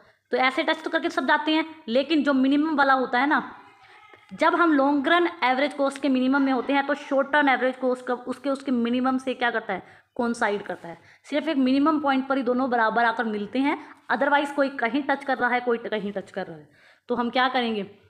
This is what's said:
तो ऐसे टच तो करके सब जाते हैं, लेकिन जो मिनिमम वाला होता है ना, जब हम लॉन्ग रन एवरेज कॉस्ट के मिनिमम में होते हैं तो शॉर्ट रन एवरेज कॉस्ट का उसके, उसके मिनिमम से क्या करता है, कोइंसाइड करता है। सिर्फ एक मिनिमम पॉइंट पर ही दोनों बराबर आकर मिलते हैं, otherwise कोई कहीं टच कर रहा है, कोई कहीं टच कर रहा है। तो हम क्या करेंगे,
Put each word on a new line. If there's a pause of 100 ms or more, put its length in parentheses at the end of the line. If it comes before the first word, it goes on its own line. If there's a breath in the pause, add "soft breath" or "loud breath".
(300 soft breath)
तो
ऐसे
टच
तो
करके
सब
जाते
हैं,
लेकिन
जो
मिनिमम
वाला
होता
है
ना, (720 loud breath)
जब
हम
लॉन्ग
रन (160)
एवरेज
कॉस्ट
के
मिनिमम
में
होते
हैं
तो
शॉर्ट
रन
एवरेज
कॉस्ट
का
उसके,
उसके
मिनिमम
से
क्या
करता
है, (320 loud breath)
कोइंसाइड
करता
है। (280 soft breath)
सिर्फ
एक
मिनिमम
पॉइंट
पर
ही
दोनों
बराबर
आकर
मिलते
हैं, (340 loud breath)
otherwise
कोई
कहीं
टच
कर
रहा
है,
कोई
कहीं
टच
कर
रहा
है। (400 soft breath)
तो
हम
क्या
करेंगे, (240)